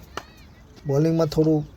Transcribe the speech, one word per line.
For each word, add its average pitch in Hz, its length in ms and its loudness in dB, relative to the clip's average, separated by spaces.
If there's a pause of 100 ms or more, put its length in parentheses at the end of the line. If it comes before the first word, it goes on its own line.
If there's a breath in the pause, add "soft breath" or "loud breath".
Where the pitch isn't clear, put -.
(880)
બોલિંગમાં 160 400 0
થોડું 156 500 0